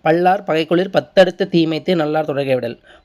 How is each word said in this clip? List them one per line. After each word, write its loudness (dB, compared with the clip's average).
"பல்லார் 0
பகைக்குளிர் -2
பத்தடுத்த 0
தீமைத்தே 0
நல்லார் 0
தொடர்கை -2
விடல்." -6